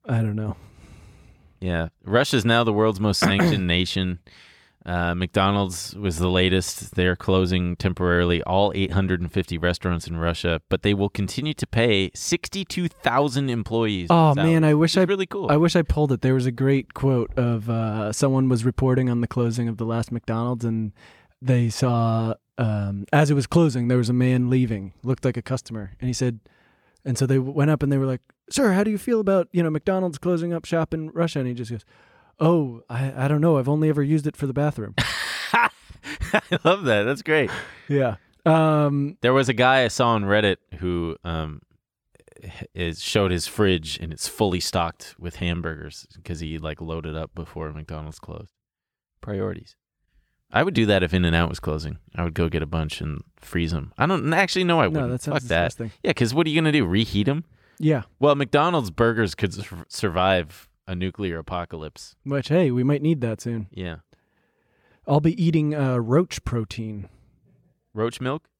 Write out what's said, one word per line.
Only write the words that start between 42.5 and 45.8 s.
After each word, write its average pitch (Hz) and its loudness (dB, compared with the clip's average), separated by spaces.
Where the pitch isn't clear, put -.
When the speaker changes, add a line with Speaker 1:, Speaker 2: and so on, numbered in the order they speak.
Speaker 2:
is, 85 -6
showed 101 2
his 85 -2
fridge 90 0
and 80 -8
it's - -8
fully 92 0
stocked - -4
with 85 -12
hamburgers 82 -8